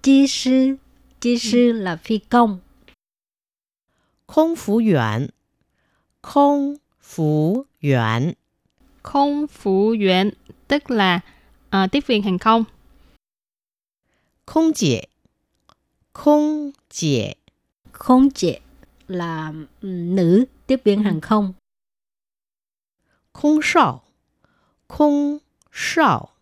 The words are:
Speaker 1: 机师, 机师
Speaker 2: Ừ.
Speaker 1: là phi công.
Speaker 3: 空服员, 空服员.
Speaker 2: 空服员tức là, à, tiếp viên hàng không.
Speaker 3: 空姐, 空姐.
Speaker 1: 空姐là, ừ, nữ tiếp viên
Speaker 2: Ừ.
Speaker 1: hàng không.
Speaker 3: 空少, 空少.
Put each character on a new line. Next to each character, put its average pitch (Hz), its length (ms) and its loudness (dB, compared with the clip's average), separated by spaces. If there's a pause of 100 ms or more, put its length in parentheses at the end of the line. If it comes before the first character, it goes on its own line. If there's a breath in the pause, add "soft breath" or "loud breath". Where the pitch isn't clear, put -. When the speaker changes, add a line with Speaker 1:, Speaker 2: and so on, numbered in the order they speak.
Speaker 1:
机 269 240 6
师, 262 500 0 (440)
机 240 180 -2
师 240 340 2
Speaker 2:
Ừ. - 0 -
Speaker 1:
là 185 240 -6
phi 220 220 -4
công. 220 400 2 (1700)
Speaker 3:
空 330 300 0
服 214 240 -2
员, 131 480 0 (920)
空 285 560 0 (240)
服 156 640 -2 (160)
员. 123 520 0 (720)
Speaker 2:
空 285 440 -2
服 208 480 -2
员 196 380 0 (360)
tức 285 220 -2
là, 185 300 0 (500 soft breath)
à, 190 160 0
tiếp 277 200 -2
viên 214 160 0
hàng 185 160 -2
không. 226 260 2 (1800)
Speaker 3:
空 320 280 0
姐, 143 360 -2 (1040)
空 302 600 0 (180)
姐. 139 460 -4 (560)
Speaker 1:
空 262 380 2
姐 - 300 -4 (480)
là, 165 440 -8 (280)
ừ, 202 80 -12
nữ 180 560 2 (220)
tiếp 262 180 -2
viên 202 140 2
Speaker 2:
Ừ. 214 60 -2
Speaker 1:
hàng 170 160 -2
không. 202 320 -2 (1800)
Speaker 3:
空 302 300 0
少, 202 400 0 (880)
空 294 500 0 (340)
少. - 580 -2 (120)